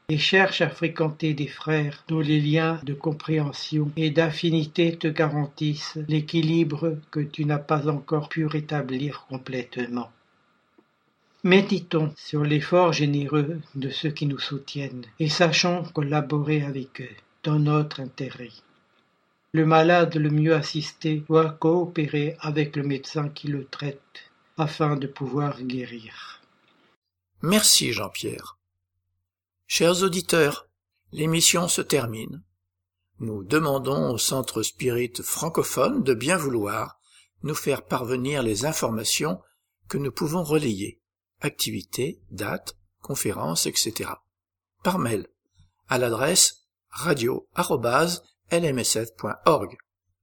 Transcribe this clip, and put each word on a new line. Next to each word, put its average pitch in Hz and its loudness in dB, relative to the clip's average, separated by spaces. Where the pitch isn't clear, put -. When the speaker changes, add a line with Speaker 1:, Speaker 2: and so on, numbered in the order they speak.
Speaker 1:
et 151 2
cherche 190 4
à 156 2
fréquenter 160 -2
des 147 -4
frères 151 -2
dont 160 0
les 151 4
liens 160 2
de 143 -4
compréhension 151 -2
et 156 0
d'affinité 165 2
te 165 -2
garantissent 151 -2
l'équilibre 156 2
que 156 -6
tu 151 -2
n'as 147 2
pas 147 0
encore 151 -2
pu 160 -2
rétablir 147 -4
complètement. 123 -6
Méditons 180 2
sur 147 -2
l'effort 156 4
généreux 147 0
de 135 -6
ceux 151 -4
qui 147 -4
nous 139 -2
soutiennent, 135 -8
et 156 0
sachons 175 2
collaborer 147 0
avec 135 -8
eux, 123 -14
dans 151 2
notre 151 2
intérêt. 123 -10
Le 156 4
malade 165 6
le 151 2
mieux 151 4
assisté 151 -2
doit 160 4
coopérer 160 0
avec 151 -2
le 143 -2
médecin 143 -4
qui 147 -12
le 139 -4
traite, - -12
afin 151 0
de 135 -4
pouvoir 135 -4
guérir. 120 -10
Speaker 2:
Merci 165 4
Jean-Pierre. - -8
Chers 175 2
auditeurs, 170 2
l'émission 165 2
se - 0
termine. 131 -2
Nous 107 -6
demandons 139 0
au 113 -2
Centre 120 -2
Spirit 120 -2
francophone 165 0
de 127 4
bien 127 0
vouloir 113 -4
nous 147 -4
faire - -2
parvenir 127 -2
les 110 0
informations 147 -2
que - -4
nous 139 -4
pouvons 170 -2
relayer, 127 0
activités, - -4
dates, - -8
conférences, 139 -4
et - -4
cetera, - -4
par 185 0
mail, 113 -2
à 127 2
l'adresse 123 2
radio 135 -2
arobase 156 2
L 170 2
M 131 0
S - 0
F - -6
point 104 -6
org. 123 2